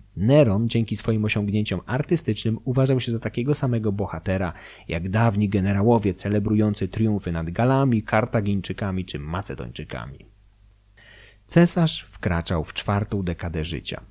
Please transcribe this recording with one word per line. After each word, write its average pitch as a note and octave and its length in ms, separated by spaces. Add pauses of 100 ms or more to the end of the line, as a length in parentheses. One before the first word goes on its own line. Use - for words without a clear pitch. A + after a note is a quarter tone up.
(180)
Neron A2+ 520
dzięki A2+ 260
swoim G#2+ 300
osiągnięciom G#2 600
artystycznym A#2 760
uważał C3 360
się A#2+ 120
za A2+ 80
takiego B2 360
samego A2+ 360
bohatera, F#2+ 640 (340)
jak E2+ 220
dawni G#2 400
generałowie G2+ 640
celebrujący G#2 760
triumfy G#2 440
nad E2 180
Galami, B2 540
Kartagińczykami G2+ 1000
czy - 140
Macedończykami. C#2 1000 (1300)
Cesarz E3+ 680
wkraczał E2+ 520
w - 100
czwartą G2+ 500
dekadę E2 400
życia, - 480